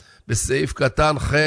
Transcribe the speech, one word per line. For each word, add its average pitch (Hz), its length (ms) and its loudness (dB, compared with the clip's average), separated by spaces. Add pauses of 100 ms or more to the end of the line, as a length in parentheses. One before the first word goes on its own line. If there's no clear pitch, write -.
(280)
בסעיף 135 460 -2
קטן 147 460 0
ח' - 140 -2 (140)